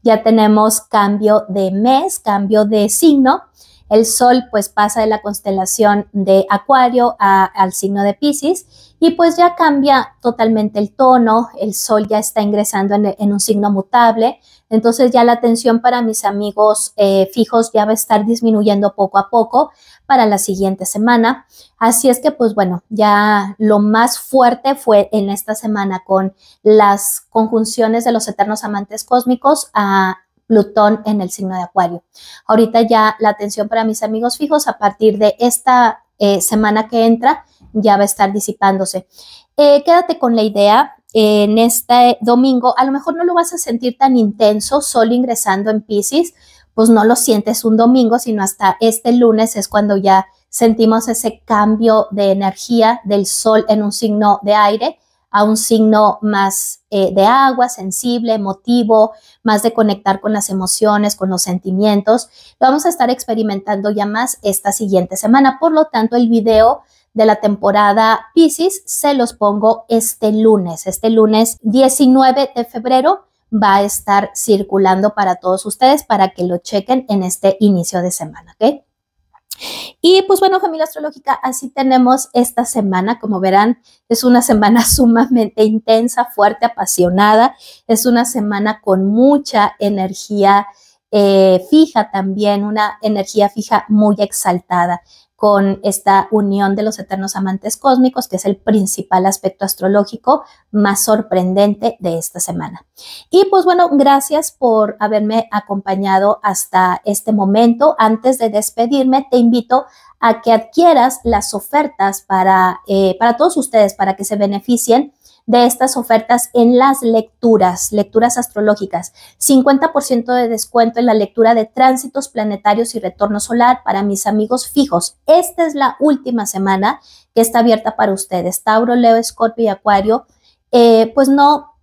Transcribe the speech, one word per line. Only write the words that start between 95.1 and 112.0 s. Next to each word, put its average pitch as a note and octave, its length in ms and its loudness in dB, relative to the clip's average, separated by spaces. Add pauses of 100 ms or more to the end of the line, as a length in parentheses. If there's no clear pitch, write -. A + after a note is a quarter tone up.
con G3 480 0
esta G3 480 0
unión G3 440 0
de G#3 80 -6
los G#3+ 140 -4
eternos F#3+ 380 -10
amantes F#3+ 420 -6
cósmicos, B3+ 500 0
que F#3 100 -6
es - 80 -8
el G3 100 -2
principal F#3+ 720 -2
aspecto G3 400 -4
astrológico G3+ 800 -2 (280)
más G#3 320 0
sorprendente G#3 960 -2
de E3+ 180 -6
esta E3+ 220 -12
semana. E3+ 460 -10 (440)
Y G4 200 4
pues F#4+ 160 2
bueno, F4 260 2
gracias C#4 600 0
por G#3+ 480 0
haberme G#3+ 520 -2
acompañado G3 920 -2
hasta F#3 640 -2
este G#3+ 300 -4
momento. A#3 640 2
Antes A3+ 380 0
de A3+ 120 -2
despedirme, C4 800 -2
te B3 80 0
invito A#3 480 0 (340)
a A3+ 220 0
que A3+ 120 2
adquieras C4 680 2
las A3 300 -2
ofertas G#3 680 -4